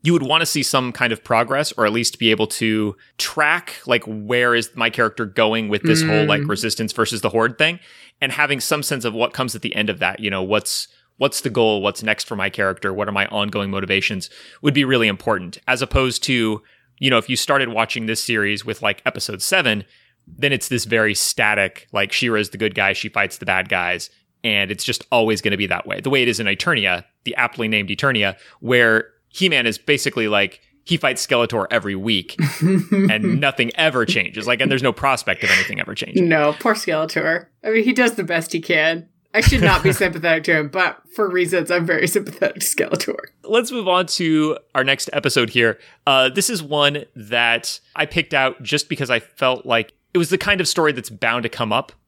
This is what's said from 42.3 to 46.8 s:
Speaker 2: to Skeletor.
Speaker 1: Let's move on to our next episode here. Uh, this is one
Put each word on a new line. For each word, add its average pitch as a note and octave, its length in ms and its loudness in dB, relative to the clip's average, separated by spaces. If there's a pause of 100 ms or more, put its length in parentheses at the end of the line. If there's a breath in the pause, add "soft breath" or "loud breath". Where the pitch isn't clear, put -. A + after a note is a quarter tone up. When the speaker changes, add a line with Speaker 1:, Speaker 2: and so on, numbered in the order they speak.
Speaker 2:
to - 60 -2
Skeletor. - 480 -2 (280)
Speaker 1:
Let's A3+ 280 0
move A3+ 160 -4
on F3+ 200 4
to D#3 500 0 (180)
our C3 80 2
next C3+ 300 0
episode B2+ 360 2
here. A#2 300 2 (260 soft breath)
Uh, C3 240 4
this F#3 200 0
is G3 120 -4
one D3 440 0 (100)